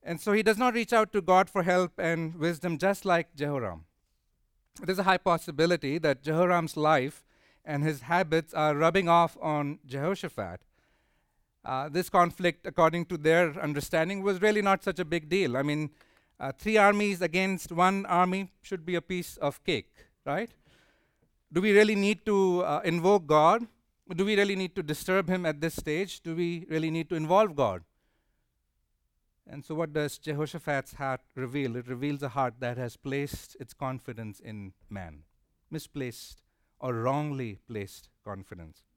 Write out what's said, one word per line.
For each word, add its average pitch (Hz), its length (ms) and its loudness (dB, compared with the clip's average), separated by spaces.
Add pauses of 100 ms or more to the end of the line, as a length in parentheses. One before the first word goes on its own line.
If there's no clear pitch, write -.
And 165 160 -8
so 208 140 0
he 214 100 2
does 208 140 4
not 247 160 2
reach 226 180 -2
out 220 220 2
to 202 80 0
God 185 280 6
for 190 140 -2
help 180 340 2
and 165 380 -2
wisdom, 165 420 -4
just 196 280 -2
like 170 300 0
Jehoram. 127 500 -6 (960)
There's 185 160 -4
a 196 40 -2
high 185 160 4
possibility 165 800 0
that 147 220 0
Jehoram's 170 540 0
life 151 480 2 (400)
and 147 200 -2
his 151 180 -2
habits 165 520 0
are 151 220 2
rubbing 165 320 2
off 170 320 4
on 147 460 -2
Jehoshaphat. 135 760 -6 (1000)
Uh, 131 240 -6
this 170 220 -4
conflict, 175 560 2
according 165 400 2
to 180 120 -8
their 156 440 4
understanding, 160 600 -2
was 190 180 -2
really 214 220 2
not 196 200 2
such 185 160 -4
a 180 60 -2
big 156 240 -4
deal. 170 260 0
I 135 60 0
mean, 151 300 -2 (480)
uh, 135 120 -6
three 214 240 -4
armies 202 460 4
against 185 500 -2
one 185 360 2
army 185 440 0 (100)
should 175 220 -10
be 180 120 -4
a 170 60 -2
piece 180 360 -8
of - 260 -4
cake, 135 300 -4 (320)
right? 170 260 -4 (1000)
Do 170 80 2
we 208 100 4
really 214 240 6
need 202 300 0
to, 190 380 2
uh, 160 200 -2
invoke 175 440 2
God? 165 400 6 (420)
Do 185 160 -2
we 214 100 2
really 202 200 2
need 185 200 -4
to 190 80 -6
disturb 180 460 -2
him 185 160 0
at 151 160 -2
this 160 140 -4
stage? 170 460 -6
Do 165 140 -8
we 170 320 -4
really 160 220 -2
need 160 200 -4
to 175 60 -4
involve 170 400 2
God? 101 280 0 (1600)
And 147 180 -16
so 156 120 -8
what 160 180 -4
does 147 240 -4
Jehoshaphat's 147 760 -6
heart 135 280 -6 (140)
reveal? 127 400 -4
It 120 120 -10
reveals 135 360 -6
a 139 60 -6
heart 123 300 -2
that 120 180 -4
has 123 200 -8
placed 143 600 -8
its - 140 -16
confidence 117 680 -10
in 101 340 -14 (160)
man, 80 340 -12 (460)
misplaced - 720 -12 (380)
or 127 140 -6
wrongly 131 720 -4
placed 104 420 -12 (140)
confidence. 92 600 -14 (140)